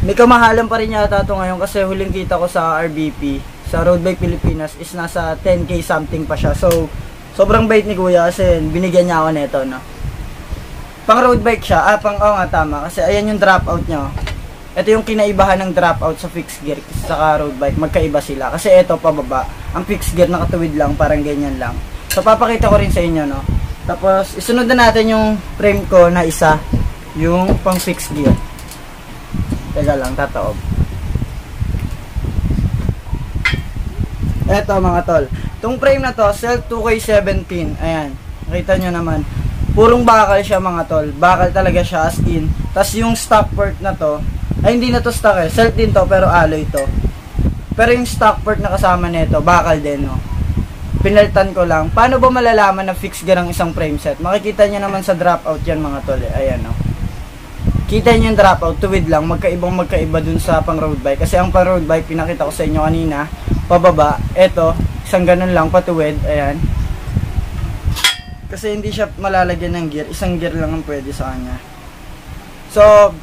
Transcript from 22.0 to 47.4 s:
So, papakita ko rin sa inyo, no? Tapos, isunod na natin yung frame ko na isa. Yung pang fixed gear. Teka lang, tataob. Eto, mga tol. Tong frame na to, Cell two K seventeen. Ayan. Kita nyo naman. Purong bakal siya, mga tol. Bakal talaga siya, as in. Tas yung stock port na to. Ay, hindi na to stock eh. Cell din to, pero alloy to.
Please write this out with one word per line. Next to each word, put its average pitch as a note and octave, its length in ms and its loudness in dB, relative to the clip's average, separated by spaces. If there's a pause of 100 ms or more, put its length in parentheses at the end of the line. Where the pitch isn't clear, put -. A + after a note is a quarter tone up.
So, F#3 160 -2
papakita A3 400 4
ko G3+ 160 4
rin G3 80 0
sa - 80 0
inyo, D#3+ 320 0
no? C#3 160 -6 (400)
Tapos, F#3+ 480 0
isunod A#3 320 0
na A#3+ 240 4
natin A3 240 4
yung G#3+ 240 2 (160)
frame G3+ 320 0
ko F3 240 8
na F3 160 2
isa. D#3 320 2 (560)
Yung E3+ 480 2
pang F#3 160 0
fixed F3+ 400 -6
gear. C3+ 160 4 (1400)
Teka D3 320 0
lang, B2+ 160 -4
tataob. G#2+ 400 -4 (4000)
Eto, G3+ 320 0
mga F3 240 2
tol. D#3+ 180 2 (380)
Tong A#3+ 160 -4
frame C#4 240 2
na C4 80 -2
to, A3+ 240 2
Cell A#3+ 320 -2
two A3+ 160 -4
K A3+ 160 2
seventeen. F#3 800 0
Ayan. D#3+ 320 -4 (400)
Kita F3+ 320 0
nyo F3+ 80 -2
naman. E3 320 -2 (480)
Purong A#3 320 4
bakal G#3 400 6
siya, G3 160 0
mga F3 320 -2
tol. D3+ 240 -2
Bakal F3+ 400 4
talaga F3+ 320 2
siya, E3 240 0
as - 160 -4
in. D#3+ 240 0 (240)
Tas G3 240 2
yung A3+ 160 0
stock G#3+ 400 2
port G3 240 -2
na F#3+ 160 -4
to. D3+ 240 -2 (480)
Ay, A3+ 80 6
hindi B3 160 0
na A#3+ 80 2
to A#3 160 -2
stock G3+ 240 2
eh. E3 80 2
Cell A3 240 4
din A3 240 2
to, G3 160 6
pero F#3+ 160 4
alloy D#3 480 2
to. C#3 80 -2 (960)